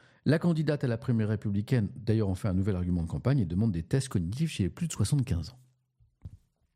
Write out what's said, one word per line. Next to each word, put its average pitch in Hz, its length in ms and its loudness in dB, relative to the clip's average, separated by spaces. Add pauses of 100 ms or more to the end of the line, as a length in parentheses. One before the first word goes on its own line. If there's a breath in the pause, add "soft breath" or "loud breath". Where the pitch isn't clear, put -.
(240 loud breath)
La 156 140 4
candidate 156 440 0
à 139 40 0
la 113 100 0
primaire 113 320 0
républicaine, 104 680 0
d'ailleurs, 107 360 2
en 92 40 0
fait 104 140 -2
un 90 60 2
nouvel 95 220 2
argument 90 260 0
de 82 60 -2
campagne 123 320 0
et 95 40 2
demande 95 280 0
des 82 100 -2
tests 135 260 0
cognitifs 110 420 -2
chez - 120 -4
les 87 80 0
plus 170 180 -4
de - 60 -8
soixante-quinze 98 560 0
ans. - 100 -20 (1160)